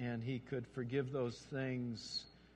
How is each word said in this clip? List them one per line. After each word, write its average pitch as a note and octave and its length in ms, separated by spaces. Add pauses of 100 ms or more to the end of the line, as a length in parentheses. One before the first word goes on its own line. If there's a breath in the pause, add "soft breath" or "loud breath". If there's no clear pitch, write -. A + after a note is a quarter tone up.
and A#2+ 220
he B2+ 160
could B2 300
forgive B2+ 420
those B2 260
things B2+ 840 (320 soft breath)